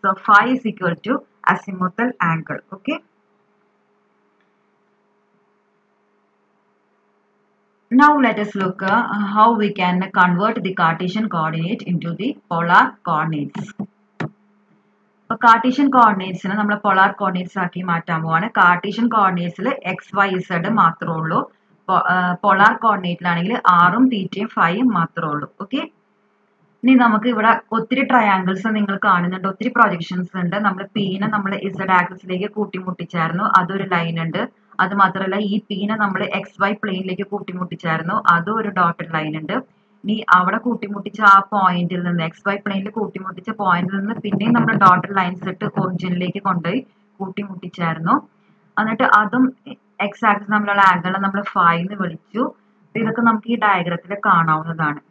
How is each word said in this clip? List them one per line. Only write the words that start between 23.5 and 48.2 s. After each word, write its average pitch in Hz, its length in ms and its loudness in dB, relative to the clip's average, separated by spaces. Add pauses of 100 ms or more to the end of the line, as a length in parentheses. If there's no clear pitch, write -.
ആറും 180 340 6
തീറ്റയും 196 440 -4
ഫൈയും 208 320 2 (100)
മാത്രമേ 165 360 -4
ഉള്ളൂ. 147 120 -6 (180)
ഓക്കെ, 269 160 -6 (1000)
ഇനി 262 120 6 (100)
നമുക്ക് 220 300 2
ഇവിടെ 214 180 2 (240)
ഒത്തിരി 254 340 -2
ട്രയാങ്കിൾസ് 196 580 2 (100)
നിങ്ങൾ 196 280 -2
കാണുന്നുണ്ട്, 185 460 0
ഒത്തിരി 220 240 -6
പ്രൊജക്ഷൻസ് 180 680 0
ഉണ്ട്. 175 140 -2 (100)
നമ്മൾ 190 160 -2 (140)
പീനെ 196 400 -2
നമ്മൾ 196 180 -2 (140)
ഇസഡ് 185 320 -2
ആക്സിസിലേക്ക് 185 580 -6
കൂട്ടിമുട്ടിച്ചായിരുന്നു, 180 880 -6 (140)
അതൊരു 190 340 -4
ലൈൻ 170 320 -2
ഉണ്ട്. 175 160 -4 (420)
അത് 185 180 -4
മാത്രമല്ല, 190 340 0 (160)
ഈ 214 40 -2 (140)
പീനെ 208 340 -4
നമ്മൾ 190 160 -4 (200)
എക്സ് - 240 -12
വൈ 202 80 0 (100)
പ്ലെയിനിലേക്ക് 190 500 -6
കൂട്ടിമുട്ടിച്ചായിരുന്നു, 180 840 -6 (160)
അതും 185 260 -2
ഒരു 202 200 -4
ഡോട്ടഡ് 170 360 -2
ലൈൻ 156 160 -4 (100)
ഉണ്ട്. 185 140 -6 (480)
ഇനി 214 100 -2 (220)
അവിടെ 185 280 2
കൂട്ടിമുട്ടിച്ച 208 560 -6 (140)
ആ - 20 8 (160)
പോയിന്റിൽ 180 540 0
നിന്ന്, 175 220 -2
എക്സ് - 200 -14
വൈ 196 60 0 (100)
പ്ലെയിനിൽ 196 320 -6
കൂട്ടിമുട്ടിച്ച 185 540 -8 (100)
പോയിന്റിൽ 180 380 0
നിന്ന് 202 160 -6 (100)
പിന്നെയും 202 320 0
നമ്മൾ 226 260 2
ഡോട്ടഡ് 190 360 4
ലൈൻസ് 180 340 -4
ഇട്ട് - 140 -6 (160)
ഒറിജിനിലേക്ക് 180 640 -4
കൊണ്ടുപോയി 180 320 -2 (400)
കൂട്ടിമുട്ടിച്ചായിരുന്നു. 180 960 -4 (640)